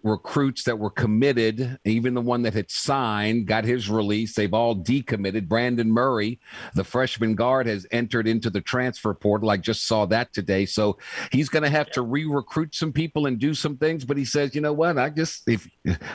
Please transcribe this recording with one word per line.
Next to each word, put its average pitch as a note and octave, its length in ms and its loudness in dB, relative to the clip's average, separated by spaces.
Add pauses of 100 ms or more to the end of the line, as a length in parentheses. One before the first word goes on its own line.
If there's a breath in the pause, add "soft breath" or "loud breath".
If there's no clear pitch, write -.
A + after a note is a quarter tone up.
recruits B2+ 640 0
that A#2 120 0
were G#2 140 -4
committed, A#2+ 920 2
even A#2 300 2
the B2 80 -2
one A#2+ 220 0
that A2 100 0
had G#2 160 -2
signed, A2 800 0
got G#2+ 160 2
his A#2 260 0
release. G#2+ 460 0
They've G#2 180 0
all A#2 220 2
decommitted. G2+ 720 -2
Brandon A#2 440 2
Murray, A#2+ 480 0 (360 loud breath)
the - 80 2
freshman A2+ 500 0
guard, B2 320 2
has G2+ 240 -4
entered A#2 380 0
into A2+ 240 0
the F#2+ 100 -2
transfer B2 540 -2
portal. G#2 340 2
I G2+ 80 4
just G#2+ 300 -4
saw G#2+ 180 2
that A2 260 0
today. F#2+ 360 0
So G#2 320 0 (320 loud breath)
he's C3+ 180 2
gonna D3+ 220 2
have D3+ 220 0
to B2+ 100 0
re-recruit D3 720 -2
some D#3+ 180 -2
people D#3 320 0
and B2+ 140 0
do C#3+ 160 0
some D3 200 -4
things. D#3 300 0
But C#3 120 -2
he C#3 80 -2
says, C#3+ 280 0
"You D3+ 80 -2
know D3+ 120 2
what? D#3+ 260 2
I C3 100 2
just, D#3 400 -4
if, G#2 180 0 (480 loud breath)